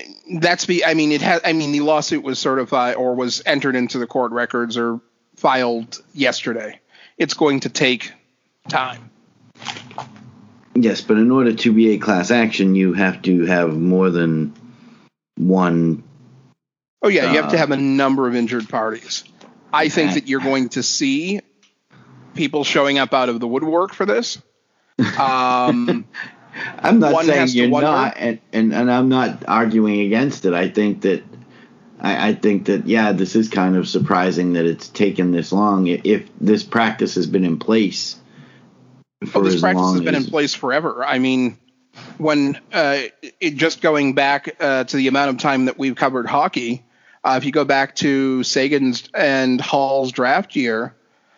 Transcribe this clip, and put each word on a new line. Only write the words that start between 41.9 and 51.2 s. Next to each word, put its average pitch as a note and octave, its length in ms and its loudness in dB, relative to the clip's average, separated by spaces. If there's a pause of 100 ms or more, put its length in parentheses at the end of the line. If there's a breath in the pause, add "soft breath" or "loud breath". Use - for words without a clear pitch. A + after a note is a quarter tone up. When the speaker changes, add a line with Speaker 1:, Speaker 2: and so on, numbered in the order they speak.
Speaker 1:
when, D3 420 0 (140)
uh, C#3+ 300 0 (360)
it, D#3 160 -2
just D#3 260 -2
going D3 340 2
back, C#3+ 440 0
uh, C3+ 240 0
to C3 140 -4
the C3+ 100 2
amount C#3 240 2
of B2 80 -4
time C3+ 280 2
that B2+ 120 -4
we've C3+ 160 -2
covered C3 320 -2
hockey, B2+ 560 -2 (400 soft breath)
uh, C3 160 2
if B2+ 60 -6
you C3+ 80 -4
go C#3+ 120 2
back C3+ 320 0
to C3+ 460 0
Sagan's C3+ 720 0
and C3+ 460 2
Hall's C3+ 500 0
draft C3+ 460 -2
year, A#2+ 400 -2 (420)